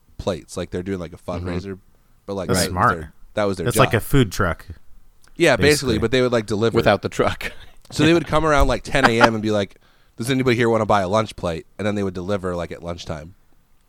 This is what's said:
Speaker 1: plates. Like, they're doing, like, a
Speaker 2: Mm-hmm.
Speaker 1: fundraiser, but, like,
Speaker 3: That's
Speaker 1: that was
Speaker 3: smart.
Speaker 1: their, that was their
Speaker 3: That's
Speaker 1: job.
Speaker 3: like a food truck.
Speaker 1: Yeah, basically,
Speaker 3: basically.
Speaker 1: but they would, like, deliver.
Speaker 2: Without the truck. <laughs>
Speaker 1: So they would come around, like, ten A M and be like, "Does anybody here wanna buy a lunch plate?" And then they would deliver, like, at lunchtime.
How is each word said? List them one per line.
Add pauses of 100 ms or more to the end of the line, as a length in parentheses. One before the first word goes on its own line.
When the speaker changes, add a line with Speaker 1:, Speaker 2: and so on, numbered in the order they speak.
(180)
Speaker 1:
plates.
Like,
they're
doing,
like,
a
Speaker 2:
Mm-hmm.
Speaker 1:
fundraiser, (480)
but,
like,
Speaker 3:
That's
Speaker 1:
that
was
Speaker 3:
smart.
Speaker 1:
their, (200)
that
was
their
Speaker 3:
That's
Speaker 1:
job.
Speaker 3:
like
a
food
truck. (680)
Speaker 1:
Yeah,
basically, (260)
Speaker 3:
basically.
Speaker 1:
but
they
would,
like,
deliver.
Speaker 2:
Without
the
truck.
<laughs> (280)
Speaker 1:
So
they
would
come
around,
like,
ten
A
M
and
be
like, (420)
"Does
anybody
here
wanna
buy
a
lunch
plate?" (140)
And
then
they
would
deliver,
like,
at
lunchtime. (540)